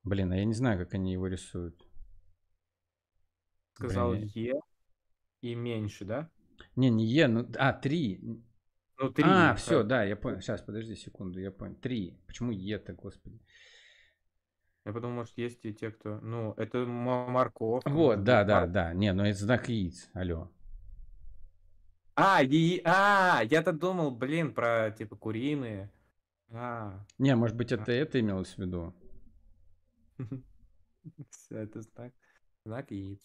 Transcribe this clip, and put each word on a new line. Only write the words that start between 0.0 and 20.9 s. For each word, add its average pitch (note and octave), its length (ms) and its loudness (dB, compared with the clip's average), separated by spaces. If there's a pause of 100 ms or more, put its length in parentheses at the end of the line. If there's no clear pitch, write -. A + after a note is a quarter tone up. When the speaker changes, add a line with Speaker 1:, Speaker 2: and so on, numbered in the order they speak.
Speaker 1:
Блин, G2 280 0
а F#2 40 0
я G2 80 2
не A2+ 100 0
знаю, A2+ 240 0
как F2+ 160 -6
они F#2 180 -2
его F#2 140 -4
рисуют. F2+ 600 -10 (1900)
Speaker 2:
Сказал A#2+ 360 -2
Speaker 1:
Блин, G#2+ 240 -4
я A2+ 80 -4 (100)
Speaker 2:
Е D3 80 -2 (800)
и A#2+ 160 -6
"меньше", A2+ 480 -6
да? B2 260 -6 (460)
Speaker 1:
Не, C3 140 6
не A2 160 4
"Е", C#3 200 6
ну, A#2 220 2 (100)
а, C3+ 140 4
три. C3+ 480 -2 (760)
Speaker 2:
Ну, C3 120 -2
три, D3+ 140 2
Speaker 1:
А, F3+ 260 8
Speaker 2:
да. A2+ 60 2
Speaker 1:
всё, A#2+ 260 2
да, A2+ 220 2
я G2+ 120 -2
понял. G#2 240 -6
Щас, - 220 -6
подожди A2 320 -10
секунду, F#2 460 -12
я F#2+ 100 -8
понял. F#2+ 260 -14
"Три". A2+ 400 -4 (120)
Почему A#2+ 240 -6
Е-то, G2 400 -6
господи? G2 480 -16 (1400)
Speaker 2:
Я G#2 80 -8
подумал, A#2+ 240 -6
может, A#2 220 -10
есть A#2+ 260 -8
и A2 80 -6
те, A2 200 -8
кто, G#2+ 300 -10
ну, A2+ 320 -6
это A#2+ 300 -4
мо-, B2 440 -2
морковка, B2 600 0
Speaker 1:
Вот, C#3 280 6
Speaker 2:
может G2+ 80 -2
Speaker 1:
да, A#2 180 8
Speaker 2:
быть, F#2+ 60 2
Speaker 1:
да, G2+ 120 6
Speaker 2:
мор- E2+ 100 0
Speaker 1:
да. F2 240 0
Не, G2 180 4
ну F#2+ 120 2
это G#2 140 0
знак G#2+ 300 2
яиц, G2 440 -4
алло. F2 380 -6 (1700)